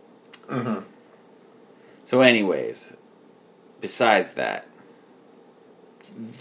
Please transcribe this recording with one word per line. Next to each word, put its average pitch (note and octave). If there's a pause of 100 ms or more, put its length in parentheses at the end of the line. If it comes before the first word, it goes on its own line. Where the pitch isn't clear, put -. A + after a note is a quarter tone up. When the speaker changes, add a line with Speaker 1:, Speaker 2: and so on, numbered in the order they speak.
(480)
Speaker 1:
Mm-hmm. A#2 (1200)
Speaker 2:
So B2+
anyways, F#2+ (880)
besides G#2
that, G#1+ (1700)